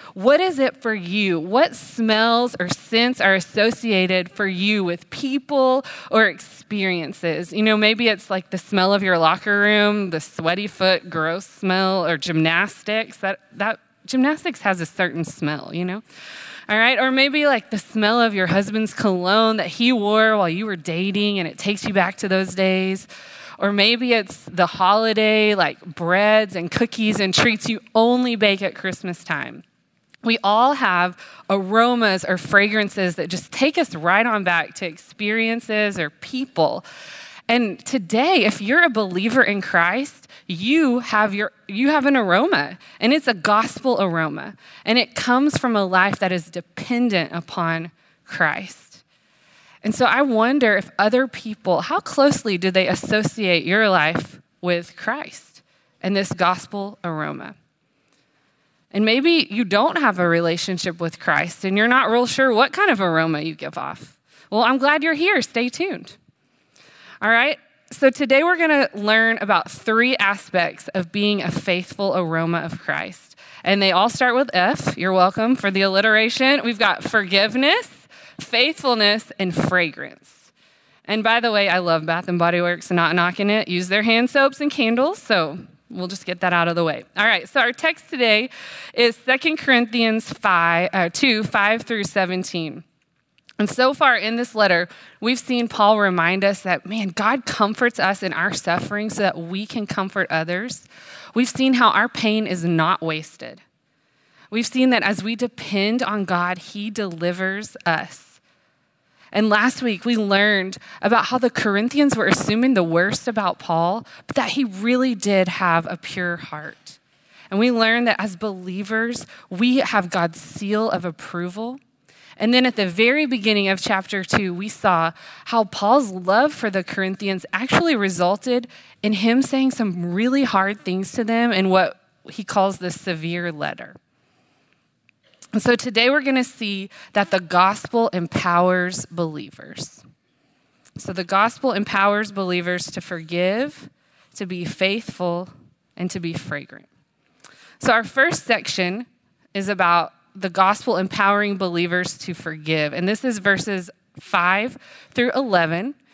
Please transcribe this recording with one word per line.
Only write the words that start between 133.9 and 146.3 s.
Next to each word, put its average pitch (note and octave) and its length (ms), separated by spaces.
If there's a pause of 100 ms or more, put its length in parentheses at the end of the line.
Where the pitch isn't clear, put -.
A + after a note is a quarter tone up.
And A3 100
so A#3+ 140
today A#3 340
we're D4 100
gonna C4 240
see G3+ 460 (240)
that G3+ 160
the F#3+ 100
gospel F#3+ 680
empowers F3+ 960
believers. - 1000 (920)
So F#3+ 160
the F3+ 100
gospel G#3 480
empowers G3+ 580
believers F3+ 600
to - 100
forgive, F3+ 880 (460)
to G3+ 100
be F3 220
faithful, F#3 800 (480)
and F3+ 140
to F#3 100
be E3 140